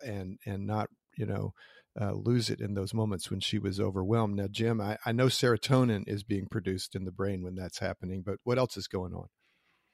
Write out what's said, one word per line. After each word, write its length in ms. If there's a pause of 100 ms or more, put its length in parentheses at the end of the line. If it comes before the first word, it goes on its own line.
and, 400
and 220
not, 220 (280)
you 80
know, 280 (460)
uh, 140
lose 360
it 120
in 140
those 180
moments 380
when 80
she 200
was 200
overwhelmed. 560
Now, 140
Jim, 320
I, 240
I 80
know 140
serotonin 800
is 160
being 240
produced 480
in 100
the 60
brain 320
when 120
that's 240
happening, 420
but 220
what 160
else 180
is 100
going 260
on? 140 (680)